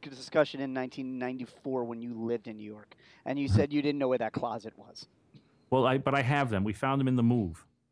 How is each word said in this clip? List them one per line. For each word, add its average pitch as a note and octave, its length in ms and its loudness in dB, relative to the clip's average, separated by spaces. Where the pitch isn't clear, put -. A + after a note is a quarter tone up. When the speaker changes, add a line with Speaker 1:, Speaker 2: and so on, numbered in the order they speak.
Speaker 1:
discussion C#3 640 0
in C3+ 100 -4
nineteen C3 460 -6
ninety-four B2+ 640 -4
when A#2 160 -8
you A#2+ 140 -8
lived A2+ 340 -4
in A2 80 -12
New G#2+ 140 -14
York, G#2 240 -18
and C3+ 120 -2
you C#3 100 0
Speaker 2:
<laughs> C#3+ 200 4
Speaker 1:
said - 40 -16
you D3 100 0
didn't C#3+ 160 0
know C3+ 100 2
where B2+ 100 2
that A2 140 -2
closet A2 460 -6
was. - 280 -20
Speaker 2:
Well, B2+ 180 4
I, C3 120 4
but C3+ 160 0
I C#3 80 4
have C#3 260 4
them. G2+ 160 2
We G#2+ 80 0
found C3+ 280 0
them C3+ 80 2
in B2+ 80 2
the B2 60 4
move. A#2 440 2